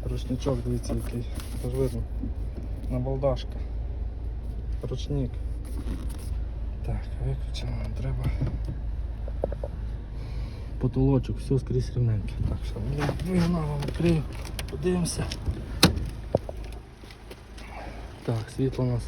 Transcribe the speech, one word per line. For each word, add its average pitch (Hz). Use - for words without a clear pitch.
ручничок, 127
дивіться 120
який, 117
це 123
ж 123
видно. 120
Набалдашка. 131
Ручник. 131
Так, 107
виключено, 127
нам 110
треба. 120
Потолочок, 131
все 135
скрізь 123
рівненьке. 110
Так, -
що, -
ну, 120
я 147
вигнав, 170
вам 147
відкрию, 156
подивимося. 175
Так, 113
світло 127
у 127
нас 120